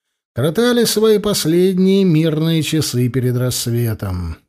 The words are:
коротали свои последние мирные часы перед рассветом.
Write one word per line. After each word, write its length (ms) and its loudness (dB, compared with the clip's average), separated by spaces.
коротали 500 0
свои 340 2
последние 840 2
мирные 580 2
часы 460 -2
перед 300 -2
рассветом. 1000 -4